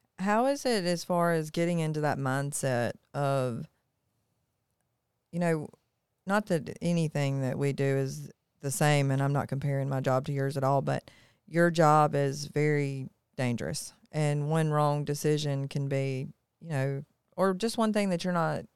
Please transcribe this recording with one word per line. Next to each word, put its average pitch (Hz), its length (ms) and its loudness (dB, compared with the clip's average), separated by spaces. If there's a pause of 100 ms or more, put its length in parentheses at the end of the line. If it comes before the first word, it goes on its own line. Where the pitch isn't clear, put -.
(180)
How 208 280 2
is 277 180 -2
it 220 220 0
as 175 180 -2
far 170 280 2
as 156 180 -2
getting 170 300 0
into 156 200 -2
that 147 160 0
mindset 135 760 -2 (200)
of, 139 560 -2 (1600)
you 165 60 -6
know, 165 300 0 (580)
not 208 200 0
that - 340 -2
anything 151 640 0
that 127 160 -2
we 139 160 0
do 139 100 0
is 139 460 -2 (320)
the 139 80 -4
same, 143 400 2
and 135 120 2
I'm 139 120 2
not 139 140 -2
comparing 139 420 -2
my 131 100 -2
job 135 260 0
to 151 60 -4
yours 139 240 -2
at 135 80 0
all, 139 160 4
but 139 300 -4 (360)
your 170 240 4
job 151 440 6
is 143 320 -2
very 143 640 -2 (260)
dangerous, 120 560 -4 (200)
and 147 360 0
one 156 220 2
wrong 147 340 2
decision 143 640 0
can 139 220 -2
be, 135 380 -2 (340)
you 165 80 -14
know, 139 340 -2 (320)
or 190 160 2
just 226 240 -4
one 220 160 2
thing 202 160 2
that 175 160 -2
you're 180 80 0
not 160 320 -2 (120)